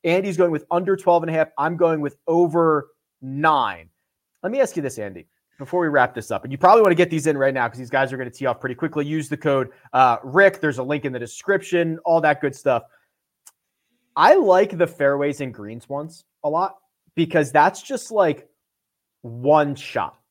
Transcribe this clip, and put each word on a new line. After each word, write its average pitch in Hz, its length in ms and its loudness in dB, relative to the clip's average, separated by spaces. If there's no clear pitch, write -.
Andy's 185 320 -2
going 175 160 2
with 151 180 -6
under 185 260 -2
twelve 175 280 2
and 165 60 -8
a - 20 -4
half. 160 160 0
I'm 160 180 -4
going 165 240 0
with 143 160 -6
over 165 640 2
nine. 131 680 -2
Let 196 80 -6
me 269 80 -4
ask 233 160 -2
you 156 60 -4
this, 123 180 -8
Andy, 95 260 -12
before 175 220 -4
we 165 80 0
wrap 135 260 0
this - 160 -10
up, 101 140 -6
and 131 80 -12
you 135 60 -12
probably 214 240 6
wanna 175 120 4
get 170 160 2
these 156 160 -4
in 151 100 0
right 135 160 0
now 123 160 -2
'cause 117 100 -10
these 120 120 -14
guys 135 220 0
are 131 40 -8
gonna 123 140 -10
tee 135 160 -8
off 117 140 -4
pretty 127 160 -8
quickly. 151 280 -6
Use 151 240 -6
the 147 80 -6
code, 139 340 -2
uh, 127 300 4
Rick. 185 380 4
There's 139 180 -2
a 127 60 -4
link 143 200 -4
in 131 80 -4
the 123 60 -8
description, 170 840 -2
all 165 160 2
that 147 200 2
good 139 140 -4
stuff. 123 300 -2
I 220 220 6
like 196 420 4
the 170 80 2
fairways 143 540 -2
and 131 120 -8
greens 107 360 -16
ones 147 360 -12
a 151 40 -2
lot 180 280 -4
because 160 340 0
that's 151 320 2
just, - 300 -10
like, 196 360 0
one 139 520 0
shot - 460 -8